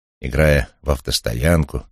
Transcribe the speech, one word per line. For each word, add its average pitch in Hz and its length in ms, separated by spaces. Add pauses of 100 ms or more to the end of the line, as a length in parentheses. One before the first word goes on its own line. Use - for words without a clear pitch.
(200)
играя 71 480 (140)
в - 80
автостоянку 69 1000